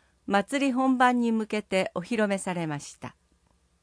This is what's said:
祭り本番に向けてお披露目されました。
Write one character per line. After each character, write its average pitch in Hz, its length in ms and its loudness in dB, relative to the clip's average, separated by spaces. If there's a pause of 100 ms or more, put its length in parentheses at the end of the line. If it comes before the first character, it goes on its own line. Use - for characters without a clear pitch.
(260)
祭 226 400 0
り 269 60 2
本 262 260 2
番 247 220 4
に 233 120 2
向 220 140 0
け 214 160 -4
て - 320 0
お 185 60 -4
披 226 160 -4
露 214 120 2
目 196 100 -2
さ 190 160 -6
れ 170 120 -4
ま 147 120 -4
し - 220 -16
た。 - 160 -14 (680)